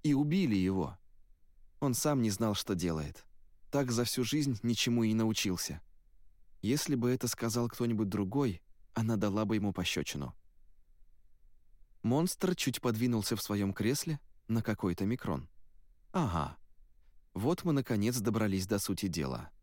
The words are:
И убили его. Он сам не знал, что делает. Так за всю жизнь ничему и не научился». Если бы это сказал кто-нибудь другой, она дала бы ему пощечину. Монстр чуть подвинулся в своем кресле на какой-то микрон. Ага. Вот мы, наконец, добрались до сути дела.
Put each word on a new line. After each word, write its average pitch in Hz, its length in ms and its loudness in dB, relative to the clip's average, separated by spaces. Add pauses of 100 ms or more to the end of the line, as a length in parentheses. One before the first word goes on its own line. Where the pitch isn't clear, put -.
И 151 100 4
убили 147 420 2
его. 92 440 0 (800)
Он 135 160 2
сам 143 260 2
не 110 80 4
знал, 104 240 2
что 101 220 0
делает. 78 500 -2 (460)
Так 139 180 0
за 120 140 2
всю 123 200 0
жизнь 139 380 0
ничему 117 420 2
и 110 40 4
не 107 80 2
научился». 110 680 0 (800)
Если 143 340 0
бы 123 160 2
это 127 160 0
сказал 117 400 0
кто-нибудь 113 400 0
другой, 101 540 0 (320)
она 113 240 0
дала 104 260 0
бы 110 120 0
ему 101 180 0
пощечину. 71 600 -4 (1700)
Монстр 165 520 0
чуть - 240 -4
подвинулся 117 560 0
в 104 60 -6
своем 101 320 0
кресле 143 480 0 (260)
на 113 140 0
какой-то 98 440 -2
микрон. 101 440 -4 (640)
Ага. 90 420 0 (800)
Вот 135 320 0
мы, 160 80 2
наконец, 120 460 2
добрались 101 460 2
до 101 140 0
сути 98 280 -2
дела. 69 420 -4 (140)